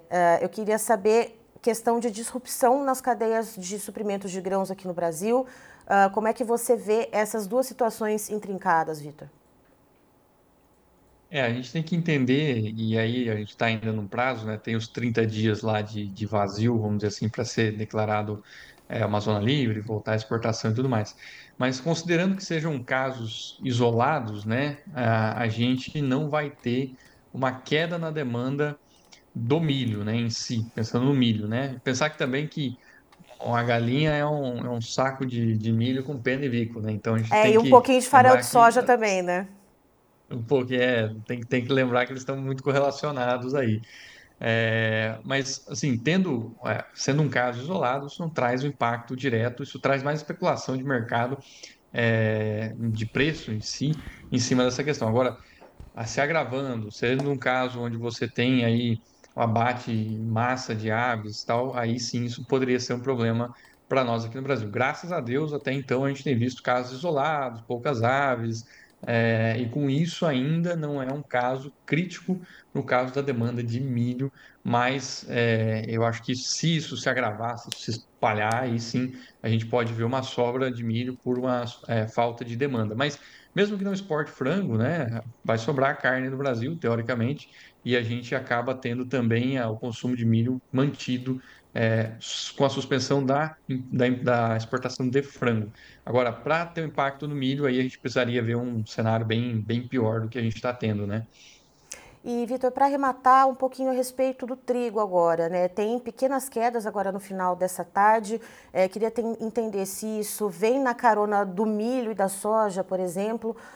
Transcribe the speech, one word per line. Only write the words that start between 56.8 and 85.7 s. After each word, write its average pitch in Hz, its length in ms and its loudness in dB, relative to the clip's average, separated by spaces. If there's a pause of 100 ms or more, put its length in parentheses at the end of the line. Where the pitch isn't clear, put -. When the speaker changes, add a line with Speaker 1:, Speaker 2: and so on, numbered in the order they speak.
Speaker 2:
sendo 135 380 0
um 139 80 0
caso 127 420 0
onde 117 180 -4
você 117 320 -4
tem 123 340 2
aí 117 320 2 (400)
o 120 40 0
abate 120 520 2
em 110 320 -2
massa 117 500 0
de 107 160 -2
aves 110 520 -2
e - 40 -10
tal, 123 300 0
aí 117 240 0
sim 120 240 -4
isso 120 220 -8
poderia 127 340 2
ser 123 140 -4
um 123 80 -6
problema 120 480 0 (380)
pra 131 160 2
nós 117 200 -2
aqui 113 120 -10
no 131 60 -8
Brasil. 123 280 -2
Graças 139 420 -2
a 170 80 -2
Deus, 143 320 -2
até 139 200 -4
então, 135 320 0
a 139 40 2
gente 139 160 -6
tem 139 140 2
visto 123 240 -2
casos 127 360 -2
isolados, 139 680 -2
poucas 123 360 -2
aves, 117 600 0 (440)
é, 113 520 2
e 120 120 -2
com 143 180 0
isso 165 380 0
ainda 160 500 0
não 147 260 -4
é 127 100 -4
um 147 100 -6
caso 131 500 -2 (140)
crítico 180 520 -2 (360)
no 139 100 -2
caso 127 300 0
da 143 80 0
demanda 120 420 -2
de 120 160 -2
milho, 123 500 -2 (320)
mas, 127 640 -2
é, 113 600 2
eu 113 160 2
acho 113 180 0
que 127 140 -2
se 160 400 -2
isso 139 220 -4
se - 100 -4
agravar, 117 500 -2
se - 120 -18
isso - 140 -10
se - 80 -6
espalhar, 113 720 0
aí 117 140 -2
sim 127 320 -4 (320)
a 113 60 -2
gente 113 180 2
pode 120 280 0
ver 113 100 -2
uma 131 180 0
sobra 123 480 0
de 117 140 -6
milho 120 380 -2
por 127 160 0
uma, 123 260 0 (240)
é, 113 200 0
falta 120 360 -2
de 117 120 -8
demanda. 117 380 -2
Mas 143 240 -2 (380)
mesmo 208 220 0
que 190 60 -4
não 196 100 -2
exporte 151 360 -4
frango, 143 460 -2
né, 135 300 0 (360)
vai 117 160 0
sobrar 139 420 0